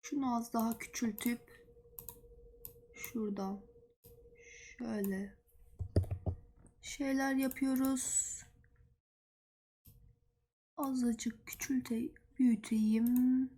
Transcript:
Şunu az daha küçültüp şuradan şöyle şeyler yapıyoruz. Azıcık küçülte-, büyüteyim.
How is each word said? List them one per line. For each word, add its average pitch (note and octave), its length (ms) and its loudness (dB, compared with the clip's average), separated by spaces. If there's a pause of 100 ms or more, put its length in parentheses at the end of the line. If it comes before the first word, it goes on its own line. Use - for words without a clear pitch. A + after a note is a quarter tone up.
(100)
Şunu C4+ 260 0
az A#3 180 -4
daha A3+ 240 0
küçültüp A#3 640 -2 (1500)
şuradan G3+ 680 -6 (1160)
şöyle G3+ 600 -4 (1400)
şeyler C4+ 520 0
yapıyoruz. C4 1000 0 (2500)
Azıcık B3 720 -2
küçülte-, B3 680 -2 (260)
büyüteyim. A#3+ 1200 4